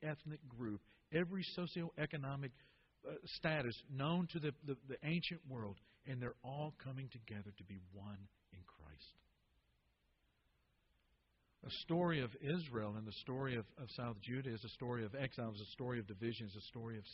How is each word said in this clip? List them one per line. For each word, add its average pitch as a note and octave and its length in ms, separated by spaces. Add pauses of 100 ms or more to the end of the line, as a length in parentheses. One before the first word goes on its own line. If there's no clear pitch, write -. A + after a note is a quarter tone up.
ethnic D3+ 460
group, A2+ 320 (340)
every F3+ 300 (160)
socioeconomic, D3 920 (540)
uh, C3+ 60 (240)
status D3 400 (180)
known E3 380
to E3+ 80
the, D3 140 (120)
the, C#3 120 (100)
the C3 160
ancient E3 460
world. A2 260 (320)
And C3 140
they're B2 140 (100)
all D3 360
coming C3+ 300
together G#2+ 460
to F#2+ 80
be G2 120 (160)
one G2+ 240 (360)
in F#2+ 120
Christ. - 120 (2750)
The A#2+ 60 (140)
story E3 400
of A#2 80 (100)
Israel C3+ 560
and A2 80
the G#2+ 60 (100)
story C3 340
of, A2 100 (140)
of B2+ 160
South A#2+ 240
Judah B2+ 300
is A2 140
a A2+ 60
story A#2+ 360
of G2+ 80
exile, C3 400
is G#2 80
a G#2 120
story B2 260
of G#2 80
division, A2 400
is F#2+ 80
a - 140
story A2+ 280
of G#2 60 (100)